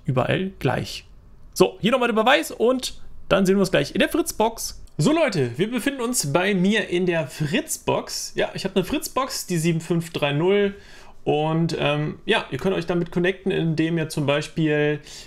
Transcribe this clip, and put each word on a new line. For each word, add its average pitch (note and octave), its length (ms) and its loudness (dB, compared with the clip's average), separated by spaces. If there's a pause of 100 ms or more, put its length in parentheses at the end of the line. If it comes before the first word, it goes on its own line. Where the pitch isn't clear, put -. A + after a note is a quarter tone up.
überall D3 540 0
gleich. - 460 -4 (480)
So, - 260 4
hier G#3+ 120 2
nochmal B3 180 2
der A3 120 2
Beweis D4 300 4
und - 500 0 (280)
dann F#3+ 160 4
sehen F#3+ 100 4
wir G3+ 60 4
uns F#3 100 2
gleich - 220 2
in - 60 -2
der D4+ 100 4
Fritzbox. - 720 -2 (140)
So F3 160 4
Leute, B3 460 2
wir G#3+ 140 0
befinden C4+ 300 0
uns A3+ 300 -2
bei F#3 220 2
mir G3 340 2
in F3+ 200 0
der E3 180 0
Fritzbox. - 1080 -4
Ja, - 180 -2
ich E3 100 -8
hab F#3+ 120 -2
eine F3+ 100 2
Fritzbox, - 640 -4
die F3 100 0
sieben D#3+ 240 2
fünf E3+ 300 -2
drei C#3+ 220 0
null. G3 420 2 (480)
Und, D#3 560 0
ähm, D3 460 -2
ja, G#3+ 260 2
ihr - 80 -4
könnt F#3+ 160 0
euch E3+ 100 -2
damit F3 240 -2
connecten, F#3 420 0
indem D#3+ 460 0
ihr D#3+ 120 -2
zum D3 180 -2
Beispiel, D3 720 2 (280)